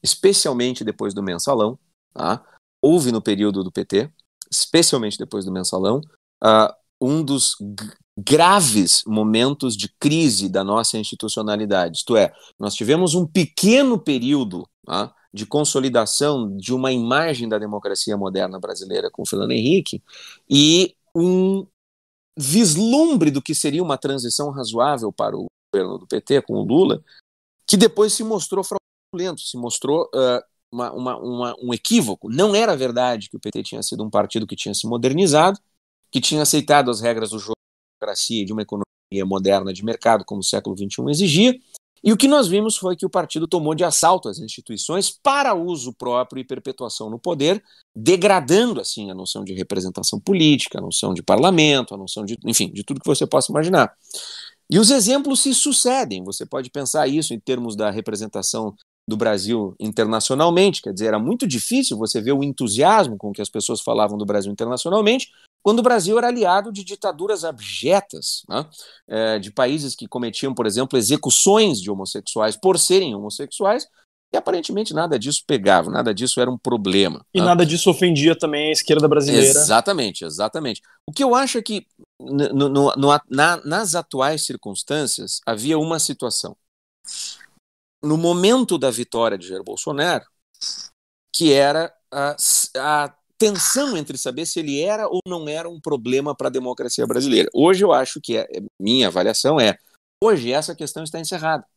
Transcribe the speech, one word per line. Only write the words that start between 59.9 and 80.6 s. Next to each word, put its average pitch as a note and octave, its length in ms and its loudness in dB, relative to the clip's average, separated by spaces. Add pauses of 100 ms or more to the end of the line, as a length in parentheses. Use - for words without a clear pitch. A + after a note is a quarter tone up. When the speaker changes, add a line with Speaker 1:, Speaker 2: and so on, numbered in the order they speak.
Speaker 1:
quer G2+ 100 -8
dizer, G2 140 -4
era G#2+ 120 0
muito F#3 280 -2
difícil E3+ 500 -2
você G#2+ 240 -2
ver A#2 120 0
o C#3 120 0
entusiasmo C#3 720 2
com G#2 160 -8
que - 80 -10
as G2+ 80 -6
pessoas G#2+ 320 -6
falavam G#2+ 380 0
do G#2 80 -4
Brasil G2+ 260 -2
internacionalmente, F3+ 800 -2 (320)
quando G#3+ 160 4
o B3 40 0
Brasil G#3+ 360 4
era A#3+ 100 2
aliado G#3 420 2
de G3 140 -12
ditaduras F#3+ 580 -6
abjetas, D#3 1040 -4
né? C#3 200 -4 (420)
É, A2 300 0
de G2+ 120 -10
países C3+ 440 -2
que A#2+ 120 -16
cometiam, B2 480 -6
por A2+ 120 0
exemplo, B2 320 0
execuções D3 800 4
de F#2 100 -8
homossexuais G#2 640 -4
por F#3 240 2
serem F3+ 360 2
homossexuais, C#3+ 720 -4 (420)
e - 60 -4
aparentemente A3 560 -4
nada D#3 260 0
disso C3 280 -4
pegava, G2 440 4
nada A#2+ 220 -2
disso A#2 260 -2
era B2 120 2
um B2+ 80 -6
problema, G2 720 0
Speaker 2:
E F#3 80 0
Speaker 1:
né? F3 60 4
Speaker 2:
nada F3 180 6
disso E3 240 0
ofendia E3 480 4
também D3+ 320 -2
a D#3 40 0
esquerda D3+ 360 4
brasileira. C#3 380 6
Speaker 1:
Exatamente, C#3 760 2
exatamente. G#2 600 -6 (260)